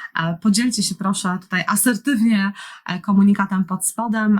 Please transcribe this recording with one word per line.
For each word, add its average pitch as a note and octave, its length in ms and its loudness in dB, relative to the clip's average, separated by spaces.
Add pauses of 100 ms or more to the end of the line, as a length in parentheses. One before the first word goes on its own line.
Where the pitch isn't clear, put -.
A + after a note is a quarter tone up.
(160)
E, E3 260 -2
podzielcie A3 420 0
się F#3 120 -6
proszę F#3+ 460 -4
tutaj F3+ 260 -4
asertywnie, G#3+ 840 0 (340)
e, F3+ 140 -6
komunikatem G3 640 2
pod F#3 220 -6
spodem, G#3+ 520 0